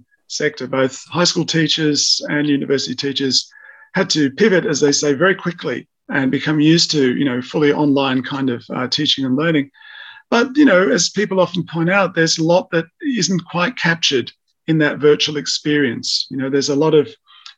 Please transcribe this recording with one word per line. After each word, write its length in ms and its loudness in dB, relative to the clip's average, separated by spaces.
sector, 400 -6
both 320 -2
high 160 2
school 220 -2
teachers 520 0
and 180 0
university 520 -2
teachers 340 -2
had 140 -2
to 180 0
pivot, 340 2
as 80 0
they 160 4
say, 140 0
very 180 2
quickly 380 -6
and 160 0
become 320 -2
used 240 4
to, 180 2
you 80 2
know, 80 -4
fully 240 2
online 420 0
kind 280 -2
of, 180 -18
uh, 100 -4
teaching 320 -2
and 100 0
learning. 260 0
But, 320 0
you 80 8
know, 100 6
as 180 -2
people 300 0
often 260 -6
point 240 0
out, 220 0
there's 180 2
a 160 0
lot 240 0
that 180 -4
isn't 180 -2
quite 180 -2
captured 440 0
in 180 2
that 240 -2
virtual 340 0
experience. 720 -2
You 80 -10
know, 180 -4
there's 220 0
a 80 2
lot 160 4
of 100 -10